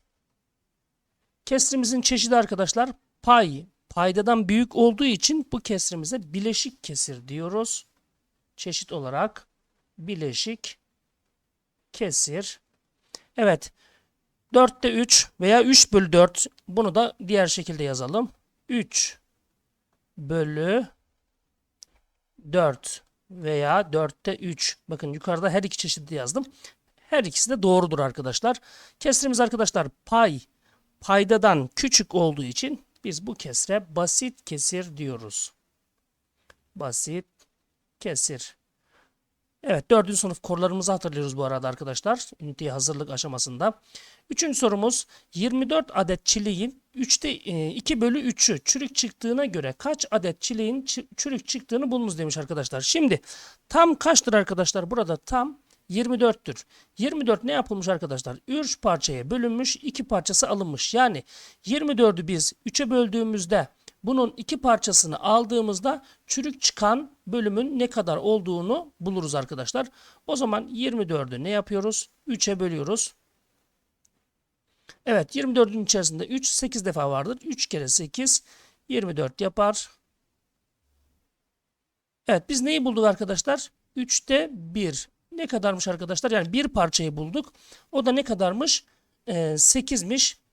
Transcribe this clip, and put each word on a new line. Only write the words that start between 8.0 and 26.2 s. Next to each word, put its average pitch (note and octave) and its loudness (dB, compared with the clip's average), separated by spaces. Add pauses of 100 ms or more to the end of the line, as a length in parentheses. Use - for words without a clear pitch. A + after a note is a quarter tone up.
Çeşit - -8
olarak D3 -4 (500)
bileşik E3 -6 (1120)
kesir. F3 -4 (800)
Evet. G3 2 (840)
Dörtte B3 6
üç A#3 4 (100)
veya G#3+ 6
üç C4 6
bölü F#3+ 4
dört. F3 6 (200)
Bunu F#3 0
da A#3 2 (100)
diğer F#3+ 4
şekilde D#3+ -4
yazalım. C#3 -2 (380)
Üç - -2 (1000)
bölü D#3+ -2 (1700)
dört D#3 0 (280)
veya D#3 0
dörtte D#3 -2
üç. - -6 (100)
Bakın, D3+ -8
yukarıda E3+ -2
her F#3+ 2
iki F#3+ -6
çeşidi D#3 -6
yazdım. D3 -4 (500)